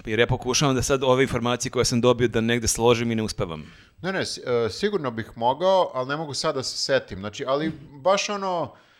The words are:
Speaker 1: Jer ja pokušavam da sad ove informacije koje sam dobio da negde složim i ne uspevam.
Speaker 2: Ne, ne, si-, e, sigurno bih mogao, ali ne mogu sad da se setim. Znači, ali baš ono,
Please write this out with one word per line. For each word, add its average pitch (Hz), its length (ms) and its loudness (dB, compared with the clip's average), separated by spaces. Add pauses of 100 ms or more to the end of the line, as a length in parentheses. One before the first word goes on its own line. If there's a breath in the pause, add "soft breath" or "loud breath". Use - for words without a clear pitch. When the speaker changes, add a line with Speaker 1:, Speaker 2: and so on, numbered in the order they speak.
Speaker 1:
Jer 110 140 0
ja 117 80 6
pokušavam 131 480 2
da 120 80 0
sad 135 220 0
ove 127 180 4
informacije 120 480 0
koje 120 140 2
sam 120 160 2
dobio 123 280 6
da 113 140 0
negde 117 260 0
složim 117 420 4
i 113 40 0
ne 110 80 -2
uspevam. 85 500 -6 (260 loud breath)
Speaker 2:
Ne, 185 140 -6
ne, 185 80 -4
si-, - 200 -6
e, 117 300 0
sigurno 196 400 -2
bih 113 240 -8
mogao, 160 600 2
ali 127 140 -4
ne 143 80 -2
mogu 151 180 -8
sad 156 200 -2
da 131 80 -4
se - 160 -8
setim. 127 400 0
Znači, 104 280 -8
ali 143 260 0 (220)
baš 180 360 0
ono, 190 440 -4 (260 soft breath)